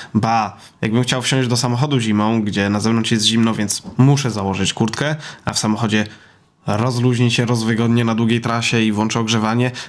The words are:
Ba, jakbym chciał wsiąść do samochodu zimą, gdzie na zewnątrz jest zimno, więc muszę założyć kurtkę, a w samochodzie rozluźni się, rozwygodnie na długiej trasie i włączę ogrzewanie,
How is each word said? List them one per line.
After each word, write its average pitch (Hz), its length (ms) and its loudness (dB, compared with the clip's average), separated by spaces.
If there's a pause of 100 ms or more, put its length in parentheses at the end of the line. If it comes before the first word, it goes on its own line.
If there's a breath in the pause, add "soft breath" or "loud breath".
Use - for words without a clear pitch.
(140 loud breath)
Ba, 110 440 0 (240 loud breath)
jakbym 117 220 0
chciał 123 180 -2
wsiąść 131 280 0
do 120 80 0
samochodu 131 420 0
zimą, 110 420 2
gdzie 101 280 0
na 104 100 2
zewnątrz 110 320 0
jest 110 140 0
zimno, 113 280 2
więc 107 300 -4 (140)
muszę 139 340 4
założyć 98 420 -2
kurtkę, 139 420 -2 (300 loud breath)
a 110 80 -4
w - 60 -2
samochodzie 107 480 0 (600 loud breath)
rozluźni 120 640 2
się, 120 140 0
rozwygodnie 117 600 0
na 113 100 0
długiej 113 260 0
trasie 117 400 0
i 110 100 2
włączę 110 280 -2
ogrzewanie, 113 520 0 (180 loud breath)